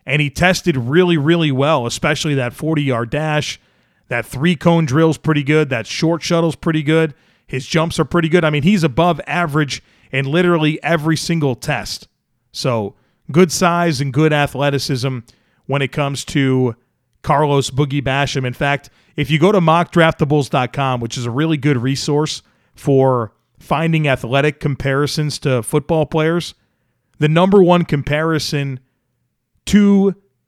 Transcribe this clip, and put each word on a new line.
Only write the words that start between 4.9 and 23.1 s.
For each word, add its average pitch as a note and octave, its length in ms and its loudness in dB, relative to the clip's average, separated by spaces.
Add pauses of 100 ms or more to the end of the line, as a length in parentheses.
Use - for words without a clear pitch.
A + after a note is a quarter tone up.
pretty D3+ 240 -2
good. D3+ 260 0
That A#2 180 -6
short D#3+ 360 -2
shuttle's E3 320 0
pretty D#3 300 -4
good. D#3+ 280 2 (340)
His C3 200 -8
jumps D#3+ 320 -2
are E3 60 2
pretty D#3+ 240 0
good. E3 160 2
I D#3 60 2
mean, D3 120 -2
he's F3+ 220 2
above D#3+ 420 0
average D3+ 560 -4 (300)
in C3+ 140 -2
literally D#3+ 560 2
every D#3+ 340 0
single D3 400 -2
test. - 500 -8 (460)
So A2+ 420 -4 (380)
good E3 180 4
size E3+ 500 -2
and C#3 120 -4
good D3+ 200 2
athleticism C#3 840 -2 (480)
when C#3 160 -2
it C3 80 -4
comes C#3 360 -4
to C3 500 0 (460)
Carlos C#3+ 480 0
Boogie C#3+ 300 -2
Basham. C3+ 460 -2
In B2+ 60 -4
fact, C#3+ 380 -4 (260)
if D3 120 -4
you C#3+ 120 0
go F3+ 100 4
to G#3 100 4
mock D#3+ 320 2
draftables D3+ 560 2
dot B2+ 240 -2
com, C3 280 -2
which A#2 180 -8
is B2 80 -6
a A#2+ 40 -4
really D#3 260 0
good C#3+ 200 0
resource C#3 640 -2 (340)
for C3 560 2 (260)